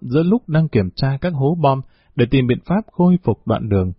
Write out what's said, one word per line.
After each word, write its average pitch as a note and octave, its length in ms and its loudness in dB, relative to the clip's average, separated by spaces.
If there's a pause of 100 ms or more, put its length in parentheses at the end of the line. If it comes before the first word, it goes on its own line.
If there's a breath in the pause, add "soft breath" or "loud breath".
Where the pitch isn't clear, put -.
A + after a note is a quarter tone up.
giữa C3+ 220 0
lúc F#3+ 260 -2
đang D#3 180 2
kiểm G2 280 0
tra C3+ 260 -2
các F3+ 120 -4
hố C#3+ 280 0
bom C3+ 200 2 (340)
để B2 160 2
tìm C3 160 4
biện A#2+ 180 0
pháp F#3+ 160 0 (100)
khôi F3+ 320 2
phục - 240 -2
đoạn A2 220 -2
đường. F#2+ 300 0